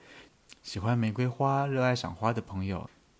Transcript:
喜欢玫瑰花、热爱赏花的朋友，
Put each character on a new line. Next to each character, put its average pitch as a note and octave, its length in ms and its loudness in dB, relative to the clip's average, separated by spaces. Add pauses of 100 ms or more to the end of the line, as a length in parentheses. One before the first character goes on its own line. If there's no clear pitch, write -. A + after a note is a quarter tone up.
(640)
喜 - 160 -8
欢 A#2 180 2
玫 A2+ 140 2
瑰 B2 160 0
花、 C#3 400 2
热 C3 160 2
爱 B2+ 100 4
赏 F#2 220 -4
花 A2 160 2
的 A2 100 -2
朋 F#2+ 220 -6
友， F#2+ 260 -4 (300)